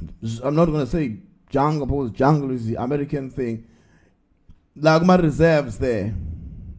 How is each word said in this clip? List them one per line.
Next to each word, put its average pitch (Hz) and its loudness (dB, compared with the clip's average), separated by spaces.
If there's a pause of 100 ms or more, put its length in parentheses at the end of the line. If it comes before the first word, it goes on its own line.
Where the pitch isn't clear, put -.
(240)
z-, 113 -8
I'm 143 -2
not 165 6
gonna 151 0
say 123 -4 (320)
jungle, 143 0
because 135 -2
jungle 135 2
is 120 -4
the 113 -2
American 143 -4
thing. 117 -6 (1080)
Like 160 4
my 180 6
reserves 151 2
there, 113 -2 (640)